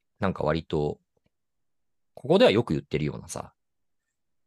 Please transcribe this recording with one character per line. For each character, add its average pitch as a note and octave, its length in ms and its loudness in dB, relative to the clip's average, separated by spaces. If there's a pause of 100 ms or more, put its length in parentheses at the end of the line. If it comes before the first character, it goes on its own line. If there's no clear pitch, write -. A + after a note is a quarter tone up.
(200)
な G2 80 0
ん F#2 60 -2
か、 - 100 -6
割 D#2+ 180 0
と、 D2 380 -4 (1120)
こ - 140 -10
こ F3 100 4
で A#3+ 60 6
は D#3+ 60 8
よ G#2+ 120 4
く - 120 -2
言 C#2+ 80 -2
っ - 20 -20
て - 140 -4
る D2 60 -2
よ C#2 100 -4
う - 40 -14
な - 100 -16
さ、 - 260 -12 (920)